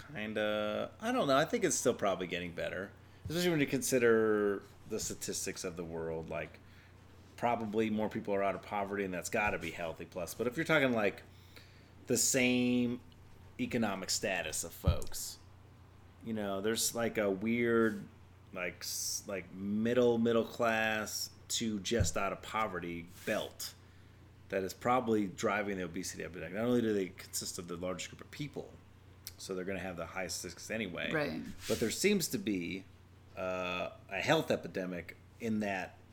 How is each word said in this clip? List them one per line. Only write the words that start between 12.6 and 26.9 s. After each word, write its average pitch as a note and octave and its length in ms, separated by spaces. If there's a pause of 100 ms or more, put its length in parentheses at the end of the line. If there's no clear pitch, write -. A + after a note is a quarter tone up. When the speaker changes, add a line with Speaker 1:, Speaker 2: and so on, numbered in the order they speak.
Speaker 1:
economic A2 500
status E2+ 540
of E2 80
folks, - 680 (880)
you A2+ 60
know, G2+ 280
there's, A2 340
like, A2+ 240
a G#2 120
weird, A2+ 720 (500)
like, F2+ 280
s-, - 480
like, F#2 260
middle, A#2 640
middle A2+ 260
class A2 880 (180)
to A2 320
just G#2+ 360
out G2 160
of F2 100
poverty F2 640 (200)
belt F#2 480 (760)
that F#2+ 160
is F2+ 100
probably A2+ 520
driving G2+ 520
the F2+ 60
obesity F2 400
epidemic. E2 300
Not A2 120
only B2 160
do A2 100